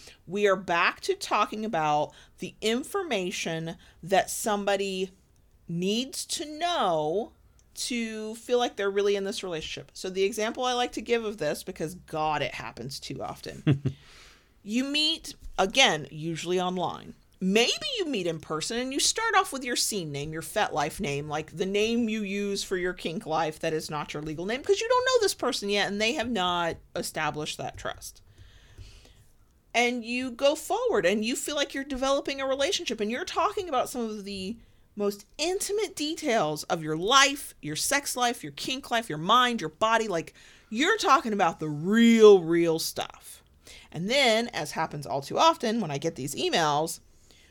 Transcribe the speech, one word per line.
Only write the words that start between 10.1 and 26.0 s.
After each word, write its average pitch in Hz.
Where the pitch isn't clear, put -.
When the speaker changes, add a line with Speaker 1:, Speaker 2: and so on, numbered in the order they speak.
Speaker 1:
the 190
example 220
I 247
like 247
to -
give 233
of 208
this, 151
because 180
God, 156
it -
happens 120
too -
often. -
Speaker 2:
<laughs> -
Speaker 1:
You 233
meet, 302
again, 196
usually 165
online. 175
Maybe 240
you 392
meet 233
in 160
person 156
and 254
you 294
start 453
off 370
with 269
your 247
scene 175
name, 143
your 160
FetLife 160
name, 143
like 156
the 175
name 220
you 220
use 202
for 190
your 180
kink 180
life 156
that 160
is 156
not 156
your 151
legal 156
name, 247
'cause 403
you 453
don't 508
know 508
this 381
person 233
yet 202
and 202